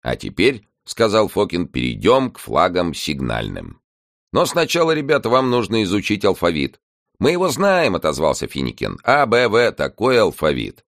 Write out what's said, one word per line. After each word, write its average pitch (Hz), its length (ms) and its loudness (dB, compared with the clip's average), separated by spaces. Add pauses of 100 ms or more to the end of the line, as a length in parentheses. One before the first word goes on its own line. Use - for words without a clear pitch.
«А 62 140 -4
теперь, — 107 500 -2 (200)
сказал 110 420 2
Фокин, — 90 460 -2
перейдём 65 580 2
к - 80 -20
флагам 85 540 0
сигнальным». 57 880 -6 (500)
«Но 165 140 2
сначала, 165 460 0
ребята, 143 360 0
вам 127 220 2
нужно 113 340 0
изучить 98 400 -2
алфавит». 87 560 0 (400)
«Мы 131 120 4
его 180 180 0
знаем, — 160 480 2
отозвался 73 500 0
Финикин. — 60 560 -6
А, 139 220 2
Б, 117 240 2
В, 110 240 2
такой 110 480 0
алфавит». 71 720 -2